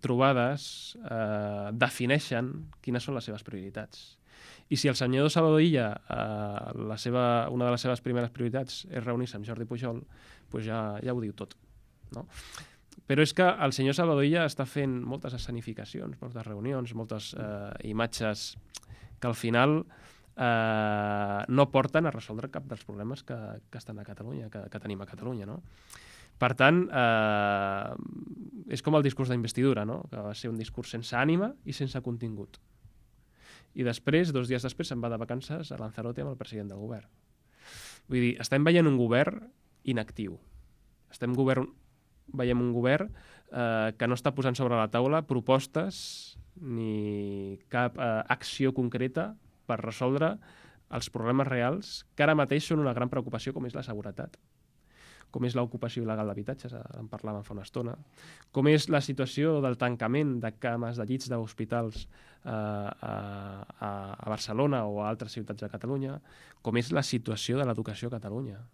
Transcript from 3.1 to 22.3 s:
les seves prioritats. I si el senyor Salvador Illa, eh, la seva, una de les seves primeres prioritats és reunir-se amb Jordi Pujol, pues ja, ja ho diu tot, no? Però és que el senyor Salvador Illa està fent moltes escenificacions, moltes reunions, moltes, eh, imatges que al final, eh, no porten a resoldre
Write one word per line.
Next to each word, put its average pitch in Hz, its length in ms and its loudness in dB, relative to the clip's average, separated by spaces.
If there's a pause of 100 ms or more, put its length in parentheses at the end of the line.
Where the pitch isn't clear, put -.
les 110 100 -8
seves 104 160 -10
prioritats. - 720 -12 (560)
I 139 80 2
si 147 80 4
el 127 80 2
senyor 131 340 4
Salvador 156 300 6
Illa, 143 320 4
eh, 107 800 -4 (160)
la 107 80 -4
seva, 123 280 0 (280)
una 123 160 2
de 123 80 4
les 120 80 -4
seves 123 160 0
primeres 120 320 0
prioritats 123 560 -4
és 139 160 -6
reunir-se 120 320 -2
amb 104 80 -8
Jordi 113 240 -6
Pujol, 120 320 -4 (480)
pues 113 160 -4
ja, 110 400 -2
ja 127 80 0
ho 123 80 0
diu 107 160 -4
tot, - 220 -12 (580)
no? - 80 -10 (840)
Però 143 160 6
és 147 120 0
que 185 80 8
el 165 320 4
senyor 135 220 2
Salvador 156 260 4
Illa 160 240 4
està 139 200 -2
fent 135 260 0 (100)
moltes 120 320 -6
escenificacions, 117 840 -8
moltes 120 260 -10
reunions, 120 500 -4
moltes, 110 400 -6
eh, 104 540 -8
imatges 110 640 0 (640)
que 123 80 0
al 113 80 0
final, 131 460 4 (540)
eh, 104 1120 2
no 135 260 6
porten 139 320 4
a 143 80 0
resoldre 113 380 -8